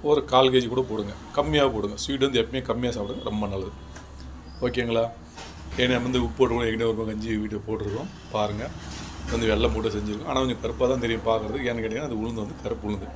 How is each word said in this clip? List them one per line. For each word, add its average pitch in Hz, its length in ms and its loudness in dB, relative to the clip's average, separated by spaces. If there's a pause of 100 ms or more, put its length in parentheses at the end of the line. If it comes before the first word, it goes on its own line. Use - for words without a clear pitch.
(100)
ஒரு 147 100 8 (120)
கால் 131 200 10
கேஜி 127 160 6
கூட 127 220 2
போடுங்க, 104 240 -4 (220)
கம்மியாக 143 380 4
போடுங்க. 107 280 -2
ஸ்வீட் 135 240 0
வந்து 127 160 2
எப்பயுமே 127 260 -2
கம்மியாக 123 280 0
சாப்பிடுங்க, 101 340 -6
ரொம்ப 107 220 -2
நல்லது. 98 200 -4 (920)
ஓகேங்களா? 117 380 2 (800)
ஏன்னா 127 240 6
வந்து 127 180 2
உப்பு 113 140 -4
போட்டு 120 160 6
கூட 120 140 0
ஏற்கனவே 113 240 2
ஒரு 110 180 -2
கஞ்சி 107 180 -6 (140)
வீடியோ 104 240 -4
போட்டிருக்கோம், 107 440 -4 (220)
பாருங்க. 104 320 0 (680)
வந்து 113 180 2
வெல்லம் 113 240 4
போட்டு 110 220 0
செஞ்சுருக்கோம், 104 340 -4
ஆனா 135 120 2
கொஞ்சம் 123 200 -2
கருப்பா 117 300 0
தான் 123 120 0
தெரியும் 113 240 0
பார்க்கறதுக்கு. 113 400 0
ஏன்னு 117 140 -2
கேட்டீங்கன்னா, 117 280 -4
அது 110 120 -4
உளுந்து 113 220 -4
வந்து 92 180 -8
கருப்பு 107 260 -2
உளுந்து. 95 280 -2